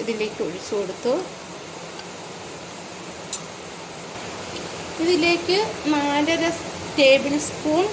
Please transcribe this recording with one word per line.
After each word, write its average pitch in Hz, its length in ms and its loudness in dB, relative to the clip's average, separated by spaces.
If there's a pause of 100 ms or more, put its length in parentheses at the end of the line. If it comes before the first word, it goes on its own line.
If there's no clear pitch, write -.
ഇതിലേക്ക് 214 440 -2
ഒഴിച്ചു 180 300 -6
കൊടുത്തു. 202 380 0 (4000)
ഇതിലേക്ക് 349 540 4 (360)
നാലര 294 580 4 (460)
ടേബിൾ 277 360 8 (140)
സ്പൂൺ 302 440 2